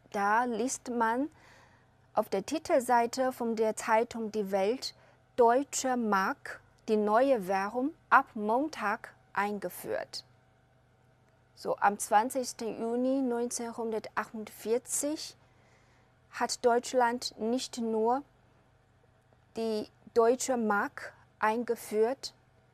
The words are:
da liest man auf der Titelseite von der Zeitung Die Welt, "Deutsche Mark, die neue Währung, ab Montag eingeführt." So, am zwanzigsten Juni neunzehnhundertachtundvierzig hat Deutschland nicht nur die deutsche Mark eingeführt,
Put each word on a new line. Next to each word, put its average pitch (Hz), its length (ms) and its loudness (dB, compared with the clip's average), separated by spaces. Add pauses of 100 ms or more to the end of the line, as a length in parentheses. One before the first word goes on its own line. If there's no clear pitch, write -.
(120)
da 208 320 2
liest 247 480 -2
man 240 400 0 (840)
auf - 160 0
der 196 160 -2
Titelseite 254 840 2
von 233 240 -4
der 220 200 0
Zeitung 226 560 0
Die 202 200 -2
Welt, 202 420 0 (420)
"Deutsche 254 640 4
Mark, 208 640 -2 (260)
die 220 100 2
neue 214 500 4
Währung, 208 420 -2 (220)
ab 262 240 6
Montag 226 800 -2 (180)
eingeführt." 196 880 -6 (1300)
So, - 220 -4
am 202 200 2
zwanzigsten 233 840 -2
Juni 254 440 0
neunzehnhundertachtundvierzig 233 2000 -6 (960)
hat - 340 -4
Deutschland 240 720 2
nicht 233 380 -2
nur 226 460 0 (1300)
die 220 320 -4 (260)
deutsche 247 440 4
Mark 214 560 -2 (260)
eingeführt, 226 960 -2 (400)